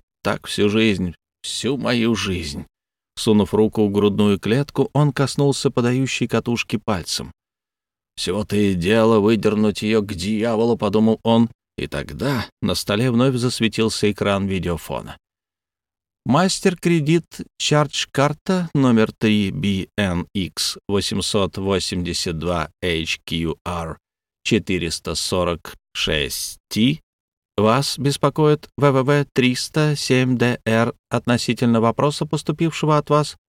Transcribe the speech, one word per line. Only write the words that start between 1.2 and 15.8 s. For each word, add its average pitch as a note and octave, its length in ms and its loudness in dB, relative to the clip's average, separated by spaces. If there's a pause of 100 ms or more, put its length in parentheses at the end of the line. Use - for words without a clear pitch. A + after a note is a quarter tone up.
всю - 340 -4
мою A#2 380 0
жизнь». F2 520 -6 (500)
Сунув G#2+ 360 2
руку G#2+ 360 2
в - 20 0
грудную G2+ 480 2
клетку, C3 540 -2
он D3 200 2
коснулся C#3 600 0
подающей B2 560 0
катушки A#2 480 -2
пальцем. - 560 -6 (840)
«Всего-то G2+ 400 -4
и G2+ 200 2
дело A2 440 4
выдернуть G#2+ 640 2
ее G#2+ 200 2
к G2 120 -6
дьяволу», A2 640 0
подумал A2 480 2
он, A#2 240 4 (300)
и - 80 -4
тогда G2 600 -4 (140)
на F#2+ 140 -2
столе G#2+ 360 0
вновь B2+ 260 2
засветился A2+ 760 0
экран G2 360 -2
видеофона. E2+ 720 -6 (1120)